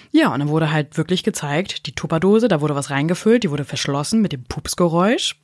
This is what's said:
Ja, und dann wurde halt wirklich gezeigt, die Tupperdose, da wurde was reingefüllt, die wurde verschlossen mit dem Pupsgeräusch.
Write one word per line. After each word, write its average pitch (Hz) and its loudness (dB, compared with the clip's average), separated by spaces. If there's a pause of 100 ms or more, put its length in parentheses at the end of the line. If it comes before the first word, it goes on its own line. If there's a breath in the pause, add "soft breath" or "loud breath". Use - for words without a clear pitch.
(120)
Ja, 294 4
und 120 -2
dann 147 0
wurde 156 2
halt 151 -2
wirklich 165 -2
gezeigt, 160 -4
die 131 -12
Tupperdose, 190 2
da 165 2
wurde 147 0
was 139 -6
reingefüllt, 180 2
die 175 2
wurde 143 -2
verschlossen 143 -2
mit 185 0
dem 127 -10
Pupsgeräusch. 180 0